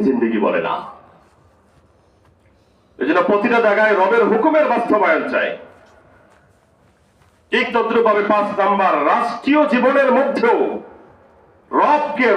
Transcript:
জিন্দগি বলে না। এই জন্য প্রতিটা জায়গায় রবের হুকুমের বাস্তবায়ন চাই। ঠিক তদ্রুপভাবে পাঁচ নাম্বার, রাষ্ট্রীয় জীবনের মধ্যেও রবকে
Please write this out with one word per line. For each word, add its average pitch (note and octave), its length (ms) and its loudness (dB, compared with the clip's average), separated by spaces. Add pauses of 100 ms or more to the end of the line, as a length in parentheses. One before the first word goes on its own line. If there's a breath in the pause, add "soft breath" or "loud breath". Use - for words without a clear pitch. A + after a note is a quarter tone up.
জিন্দগি A#2 400 0
বলে - 220 0
না। - 60 -4 (2250)
এই - 100 -6
জন্য F3 200 0
প্রতিটা A3+ 380 0
জায়গায় G#3+ 300 2
রবের A3+ 340 2
হুকুমের D4 420 2
বাস্তবায়ন F3+ 600 0
চাই। - 180 -4 (2000)
ঠিক B3 200 0
তদ্রুপভাবে A3+ 500 2 (100)
পাঁচ G3+ 160 0 (100)
নাম্বার, G3 340 0 (200)
রাষ্ট্রীয় C#4+ 500 0 (100)
জীবনের C4 400 2
মধ্যেও A#3 460 2 (1120)
রবকে B3 560 0 (100)